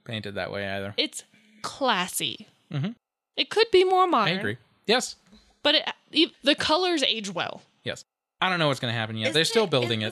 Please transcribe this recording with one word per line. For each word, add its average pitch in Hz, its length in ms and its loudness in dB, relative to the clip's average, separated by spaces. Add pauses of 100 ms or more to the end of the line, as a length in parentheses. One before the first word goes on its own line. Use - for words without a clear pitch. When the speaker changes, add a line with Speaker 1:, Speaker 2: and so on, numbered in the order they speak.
Speaker 1:
painted 104 300 -8
that 95 160 -4
way 101 180 -6
either. 98 280 -6
Speaker 2:
It's - 260 -6 (400)
classy. 185 840 -4 (240)
Speaker 1:
Mm-hmm. 156 180 -4 (460)
Speaker 2:
It - 120 -4
could 453 220 2
be 370 140 8
more 370 180 4
Speaker 1:
I 370 40 4
Speaker 2:
modern. 208 320 2
Speaker 1:
agree. 110 180 -4 (300)
Yes. - 280 0 (480)
Speaker 2:
But 294 140 4
it, - 120 -2 (220)
e-, 214 220 2 (100)
the 294 140 4
colors 330 480 2
age 208 280 -2
well. 160 300 -6 (220)
Speaker 1:
Yes. - 200 -8 (360)
I 180 100 0
don't 180 80 0
know 160 80 2
what's 139 140 0
gonna 120 120 -2
happen 110 240 -4
yet. 110 100 -2
Speaker 3:
Isn't - 80 -2
Speaker 1:
They're 160 100 4
still 220 200 2
Speaker 3:
it, 180 60 -4
Speaker 1:
building 117 320 0
it. 107 100 -2